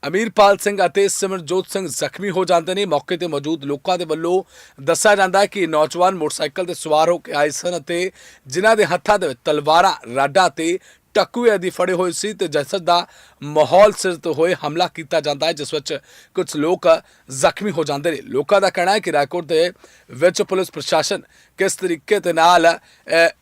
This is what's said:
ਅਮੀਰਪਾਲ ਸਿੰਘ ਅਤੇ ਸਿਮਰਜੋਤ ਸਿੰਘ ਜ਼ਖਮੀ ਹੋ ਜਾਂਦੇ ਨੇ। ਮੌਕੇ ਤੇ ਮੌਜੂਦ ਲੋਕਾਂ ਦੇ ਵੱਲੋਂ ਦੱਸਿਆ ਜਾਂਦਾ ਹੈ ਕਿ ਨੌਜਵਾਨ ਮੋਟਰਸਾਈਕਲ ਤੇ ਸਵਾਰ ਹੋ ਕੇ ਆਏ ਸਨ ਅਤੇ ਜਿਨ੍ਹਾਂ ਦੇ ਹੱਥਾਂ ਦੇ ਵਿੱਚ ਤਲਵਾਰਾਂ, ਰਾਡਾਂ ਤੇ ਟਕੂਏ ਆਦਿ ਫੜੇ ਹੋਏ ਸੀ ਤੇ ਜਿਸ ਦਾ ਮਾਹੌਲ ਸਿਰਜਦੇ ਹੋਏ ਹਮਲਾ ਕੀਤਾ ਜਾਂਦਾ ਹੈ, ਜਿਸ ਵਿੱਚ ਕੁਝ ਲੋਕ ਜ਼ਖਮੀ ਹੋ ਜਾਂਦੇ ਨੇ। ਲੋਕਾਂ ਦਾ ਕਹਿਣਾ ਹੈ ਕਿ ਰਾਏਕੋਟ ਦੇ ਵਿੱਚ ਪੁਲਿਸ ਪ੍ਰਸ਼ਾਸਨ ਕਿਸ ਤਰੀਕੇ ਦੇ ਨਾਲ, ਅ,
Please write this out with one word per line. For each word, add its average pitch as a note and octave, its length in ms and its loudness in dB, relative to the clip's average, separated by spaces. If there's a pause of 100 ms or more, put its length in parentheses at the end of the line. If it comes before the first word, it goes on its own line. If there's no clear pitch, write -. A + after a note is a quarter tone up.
ਅਮੀਰਪਾਲ G3+ 500 4
ਸਿੰਘ G3 280 0
ਅਤੇ G3 220 2
ਸਿਮਰਜੋਤ F#3 600 -4
ਸਿੰਘ G3 200 -6
ਜ਼ਖਮੀ D#3 420 -6
ਹੋ F#3 160 -2
ਜਾਂਦੇ E3+ 280 0
ਨੇ। G3+ 120 -2
ਮੌਕੇ E3 320 -4
ਤੇ F3 100 -6
ਮੌਜੂਦ D3 360 -6
ਲੋਕਾਂ C#3+ 340 -4
ਦੇ F3 80 -6
ਵੱਲੋਂ E3 380 -2 (400)
ਦੱਸਿਆ E3 320 4
ਜਾਂਦਾ G3 240 2
ਹੈ G3+ 60 4
ਕਿ G3 220 -4
ਨੌਜਵਾਨ E3 480 2
ਮੋਟਰਸਾਈਕਲ D3+ 500 -6
ਤੇ F3 80 -8
ਸਵਾਰ D#3 360 0
ਹੋ F3 80 2
ਕੇ - 160 -12
ਆਏ D3 160 0
ਸਨ F3+ 280 -6
ਅਤੇ F3 340 -6 (360)
ਜਿਨ੍ਹਾਂ F#3+ 280 2
ਦੇ G#3 100 2
ਹੱਥਾਂ F3+ 340 0
ਦੇ F3+ 80 -2
ਵਿੱਚ B2+ 180 -8
ਤਲਵਾਰਾਂ, D3+ 680 2
ਰਾਡਾਂ C#3+ 340 2
ਤੇ E3+ 300 -4 (340)
ਟਕੂਏ A#3 380 2
ਆਦਿ F#3 180 -2
ਫੜੇ F3+ 240 -2
ਹੋਏ F3+ 180 -2
ਸੀ G#3 220 -6
ਤੇ F3+ 140 -4
ਜਿਸ D3 280 -4
ਦਾ F3 320 0 (360)
ਮਾਹੌਲ D3+ 480 6
ਸਿਰਜਦੇ E3+ 420 -4
ਹੋਏ E3 220 0 (120)
ਹਮਲਾ E3 200 -2
ਕੀਤਾ D#3+ 340 -4
ਜਾਂਦਾ D3 260 -4
ਹੈ, E3+ 60 -2
ਜਿਸ D3 200 -8
ਵਿੱਚ D3+ 260 -6 (360)
ਕੁਝ F3 220 -4
ਲੋਕ E3+ 300 0 (420)
ਜ਼ਖਮੀ E3+ 420 -2
ਹੋ D#3+ 120 -2
ਜਾਂਦੇ D3 280 -4
ਨੇ। C#3 60 -6
ਲੋਕਾਂ D3 440 0
ਦਾ F#3+ 80 2
ਕਹਿਣਾ F#3 220 0
ਹੈ G#3+ 80 2
ਕਿ F3+ 120 -6
ਰਾਏਕੋਟ D#3 340 -2
ਦੇ E3 260 0 (400)
ਵਿੱਚ E3+ 300 0
ਪੁਲਿਸ F#3 300 -4
ਪ੍ਰਸ਼ਾਸਨ D#3+ 500 -2 (360)
ਕਿਸ F#3+ 180 -2
ਤਰੀਕੇ F3+ 440 -4
ਦੇ F3 140 -2
ਨਾਲ, E3 460 4 (280)
ਅ, E3 340 2